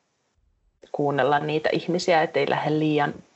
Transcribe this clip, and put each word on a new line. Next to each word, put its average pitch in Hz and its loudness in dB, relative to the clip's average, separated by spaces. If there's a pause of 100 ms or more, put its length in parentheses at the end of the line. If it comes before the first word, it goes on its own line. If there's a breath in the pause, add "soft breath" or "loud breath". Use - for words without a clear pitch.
(920)
kuunnella 143 0
niitä 151 -2
ihmisiä, 170 0
ettei 139 0
lähde 151 0
liian 151 0 (220)